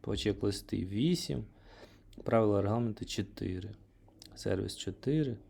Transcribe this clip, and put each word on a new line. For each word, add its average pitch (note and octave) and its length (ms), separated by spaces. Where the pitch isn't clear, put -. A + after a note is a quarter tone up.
по G#2+ 160
чек-листи G2+ 680
вісім, C3 580
правила, G#2+ 380
регламенти A2 420
чотири, G2 720
сервіс G2 420
чотири. C3 600